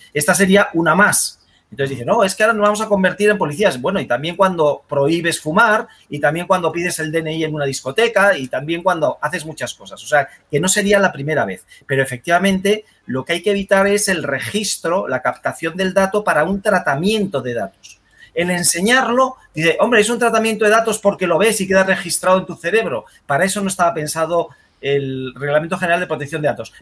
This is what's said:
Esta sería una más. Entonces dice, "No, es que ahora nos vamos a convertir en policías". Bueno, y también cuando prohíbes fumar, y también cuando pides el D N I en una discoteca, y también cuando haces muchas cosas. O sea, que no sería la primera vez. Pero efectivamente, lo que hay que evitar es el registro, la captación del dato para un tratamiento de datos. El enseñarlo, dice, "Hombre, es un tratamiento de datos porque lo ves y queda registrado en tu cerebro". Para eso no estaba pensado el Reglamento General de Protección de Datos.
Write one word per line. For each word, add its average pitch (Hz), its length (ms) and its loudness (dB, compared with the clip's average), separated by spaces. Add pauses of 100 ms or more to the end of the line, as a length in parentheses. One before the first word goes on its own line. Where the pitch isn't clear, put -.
(140)
Esta 147 200 2
sería 196 400 4
una 165 220 2
más. - 420 2 (320)
Entonces 135 280 -4
dice, 120 80 -10
"No, 208 180 2
es 185 120 0
que 214 80 0
ahora 220 100 4
nos 208 100 0
vamos 208 180 2
a 214 60 -4
convertir 202 420 2
en 202 80 2
policías". 156 440 -2
Bueno, 180 180 -2
y 131 60 -4
también 156 300 -4
cuando 175 520 2
prohíbes 160 540 0
fumar, 220 460 2 (220)
y 147 100 -8
también 156 280 -2
cuando 175 240 0
pides 175 280 -4
el 156 120 -4
D 165 80 0
N 160 140 -4
I 160 100 -4
en 156 100 -4
una 147 120 -4
discoteca, 202 720 0
y 131 100 -6
también 151 340 -6
cuando 165 400 0
haces 151 240 -6
muchas 139 280 -10
cosas. 98 300 -18
O - 40 -16
sea, 143 220 0 (200)
que 147 100 0
no 180 100 0
sería 202 300 2
la 190 120 2
primera 139 320 -2
vez. 95 220 -8 (200)
Pero 135 160 0
efectivamente, 185 840 0 (200)
lo 131 200 -6
que 170 80 -4
hay 175 80 -4
que 208 100 0
evitar 196 360 2
es 202 200 0
el 175 160 -2
registro, 175 840 -4
la 127 140 -4
captación 131 540 -4
del 185 180 -2
dato 196 300 2
para 156 220 2
un 196 160 -2
tratamiento 185 800 0
de 120 120 -6
datos. - 460 -10 (340)
El 175 160 -2
enseñarlo, 196 880 2 (160)
dice, 156 260 2
"Hombre, 220 220 4
es 214 80 0
un 233 100 -2
tratamiento 220 460 0
de 208 60 6
datos 226 280 2
porque 196 280 0
lo 170 100 2
ves 202 240 2
y 185 60 -2
queda 190 160 4
registrado 185 540 0
en 170 80 -2
tu 160 100 -10
cerebro". 175 500 -2 (200)
Para 147 200 2
eso 196 160 -2
no 196 60 -2
estaba 170 260 0
pensado 165 560 -2 (320)
el 135 540 -2
Reglamento 151 420 -2
General 175 240 0
de 175 60 -4
Protección 147 340 -6
de 143 80 2
Datos. 110 320 -6